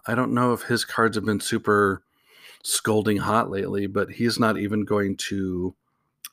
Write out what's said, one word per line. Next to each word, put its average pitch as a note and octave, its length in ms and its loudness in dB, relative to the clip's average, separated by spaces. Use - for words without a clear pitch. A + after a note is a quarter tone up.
I A2+ 80 -2
don't A#2+ 180 0
know B2 200 4
if A2 100 -4
his A#2+ 200 0
cards A2 320 0
have G2+ 100 -4
been G#2 140 0
super G#2 640 2
scalding G#2+ 540 0
hot G#2+ 340 0
lately, G2 340 -2
but G2 240 -2
he's A2+ 300 0
not A2 180 2
even G#2 280 -2
going G2+ 320 0
to, F#2+ 580 -4